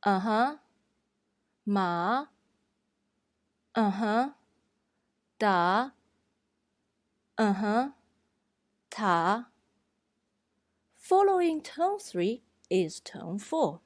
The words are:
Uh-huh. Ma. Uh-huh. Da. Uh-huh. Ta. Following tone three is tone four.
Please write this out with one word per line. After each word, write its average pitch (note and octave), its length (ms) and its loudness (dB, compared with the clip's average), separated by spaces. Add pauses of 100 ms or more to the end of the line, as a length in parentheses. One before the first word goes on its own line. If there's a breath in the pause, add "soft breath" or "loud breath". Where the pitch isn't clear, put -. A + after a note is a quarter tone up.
Uh-huh. A3 520 0 (1080)
Ma. G3 600 0 (1500)
Uh-huh. A3 560 0 (1080)
Da. G3 520 4 (1500)
Uh-huh. G#3 500 0 (1000)
Ta. G3 560 0 (1500)
Following F#4 600 2
tone F#4 380 -4
three G#3 440 -4 (280)
is F3+ 300 -2
tone - 380 -10
four. G3+ 480 -2